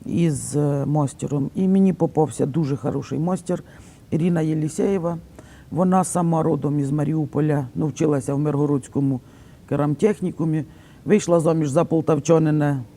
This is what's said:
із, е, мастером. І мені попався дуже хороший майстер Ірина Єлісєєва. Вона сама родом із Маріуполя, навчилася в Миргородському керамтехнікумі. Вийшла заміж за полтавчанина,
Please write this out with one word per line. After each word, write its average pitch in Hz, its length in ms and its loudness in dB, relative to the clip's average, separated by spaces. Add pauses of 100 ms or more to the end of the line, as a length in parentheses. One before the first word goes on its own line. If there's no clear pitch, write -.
із, 151 500 -2
е, 143 300 0
мастером. 143 680 -2
І 190 120 0
мені 190 260 4
попався 156 520 0
дуже 143 300 -2
хороший 135 440 -6
майстер 175 440 -4 (480)
Ірина 170 300 0
Єлісєєва. 165 760 -2 (540)
Вона 185 320 2
сама 170 400 0
родом 147 360 0
із 139 120 -2
Маріуполя, 147 840 0
навчилася 147 580 0
в 143 60 -2
Миргородському 143 800 0 (500)
керамтехнікумі. 156 920 0 (420)
Вийшла 175 340 4
заміж 160 300 2
за 160 160 2
полтавчанина, 151 960 2 (140)